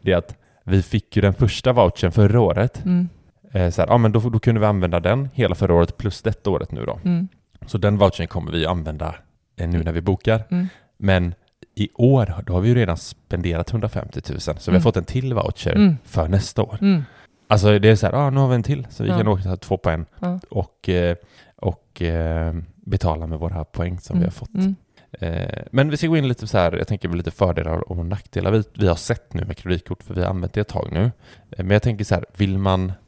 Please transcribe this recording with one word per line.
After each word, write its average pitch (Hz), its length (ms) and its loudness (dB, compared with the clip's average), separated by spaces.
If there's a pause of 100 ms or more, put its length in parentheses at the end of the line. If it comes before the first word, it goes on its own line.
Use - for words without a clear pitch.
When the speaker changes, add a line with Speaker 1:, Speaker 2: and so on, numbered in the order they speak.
Speaker 1:
det 98 120 0
är 90 40 4
att - 200 -4 (280)
vi 95 180 2
fick - 340 -4
ju 104 60 2
den 98 120 4
första 123 380 0
vouchern 117 400 2
förra 104 280 6
året. 101 440 0
Speaker 2:
Mm. 180 240 0 (440)
Speaker 1:
Eh, 90 180 2
så 85 120 0
här, 85 60 0
ja, 110 100 4
men 110 140 4
då, 110 80 2
då 113 180 0
kunde 113 220 2
vi 107 60 2
använda 90 340 2
den 120 340 0
hela 95 200 0
förra 87 200 2
året 85 220 2
plus - 260 -6
detta 104 280 -4
året - 220 -4
nu 57 120 -8
då. - 200 -8
Speaker 2:
Mm. 175 240 0 (380)
Speaker 1:
Så - 120 -6
den 104 200 2
vouchern 95 300 2
kommer 78 240 -8
vi 80 140 0
använda, 78 480 -4 (420)
eh, 87 120 -4
nu 85 140 0
när 82 100 -4
vi 85 80 -2
bokar. 107 500 0
Speaker 2:
Mm. 180 180 -2 (300)
Speaker 1:
Men 90 360 2 (400)
i 107 200 -2
år, 120 400 4 (120)
då - 60 -4
har 90 80 2
vi 104 80 2
ju 123 60 4
redan 98 220 0
spenderat 85 760 -6
hundrafemtiotusen, - 880 -6
så - 120 -6
vi 92 40 4
har 92 60 8
Speaker 2:
Mm. - 20 0
Speaker 1:
fått 113 140 2
en 87 80 -2
till 127 300 -4
voucher - 420 -2
Speaker 2:
Mm. 196 280 6
Speaker 1:
för 80 240 -2
nästa 101 340 0
år. - 180 -6
Speaker 2:
Mm. 190 220 2 (460)
Speaker 1:
Alltså 104 300 6
det 104 100 6
är 110 80 8
så 101 100 0
här, 87 60 0
ja, 139 180 0
nu 135 100 2
har 135 80 4
vi 127 60 2
en 117 80 2
till, 135 280 -4
så - 120 -8
vi 104 60 -2
Speaker 2:
Ja. - 100 2
Speaker 1:
kan 107 100 2
åka 98 140 2
så 95 60 -4
här 92 80 -2
två 92 200 -4
på 90 140 -2
en 80 160 -2 (140)
Speaker 2:
Ja. 180 200 -4 (100)
Speaker 1:
och, - 380 -6
eh, 87 280 2 (400)
och, - 460 -8
eh, 82 520 -2 (200)
betala 82 520 -4
med 80 120 -6
våra 82 260 -6
poäng 90 340 -6
som - 200 -6
vi 175 60 2
Speaker 2:
Mm. - 20 -2
Speaker 1:
har - 60 -4
fått. - 220 -16
Speaker 2:
Mm. 190 220 0 (360)
Speaker 1:
Eh, 87 500 -6 (100)
men 139 180 2
vi 151 60 -4
ska 165 100 -2
gå 165 100 2
in 139 120 0
lite 120 180 -4
så 107 120 0
här, 87 180 2
jag 85 100 -2
tänker 92 220 -4
på 85 80 -2
lite 85 140 -4
fördelar 82 600 -2
och 85 140 -4
nackdelar 92 440 -4
vi, 110 120 2 (120)
vi 101 140 0
har 87 80 4
sett - 380 -6
nu 90 100 -4
med 95 120 -8
kreditkort, 90 460 -6
för - 120 -12
vi 90 80 -2
har 90 80 -2
använt 90 220 -6
det 104 80 -2
ett 104 80 -4
tag - 240 -6
nu. 87 120 0
Eh, 120 60 2 (540)
men 92 60 -2
jag 104 120 4
tänker 110 220 -2
så 101 100 0
här, 87 100 -2 (120)
vill 95 220 0
man 92 340 0 (160)